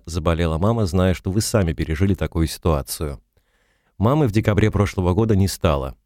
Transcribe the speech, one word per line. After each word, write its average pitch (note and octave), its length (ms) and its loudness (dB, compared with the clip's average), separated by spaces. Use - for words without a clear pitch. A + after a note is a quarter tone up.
заболела E2 520 -2
мама, G#2+ 280 0
зная, F2+ 280 2
что - 180 -6
вы G#2 80 0
сами F#2+ 320 0
пережили D#2+ 420 0
такую E2 320 -2
ситуацию. D2 720 -4
Мамы C3 300 2
в G2+ 40 -4
декабре G#2+ 380 2
прошлого F#2 440 0
года A2 200 2
не F#2+ 140 4
стало. C#2 580 -2